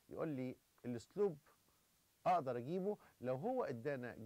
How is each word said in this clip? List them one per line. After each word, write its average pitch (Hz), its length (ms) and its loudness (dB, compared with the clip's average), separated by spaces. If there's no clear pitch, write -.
يقول 165 200 -2
لي 127 280 -2
السلوب 147 540 0
اقدر 151 300 4
اجيبه 180 420 0
لو 127 160 0
هو 233 280 0
ادانا 123 600 -2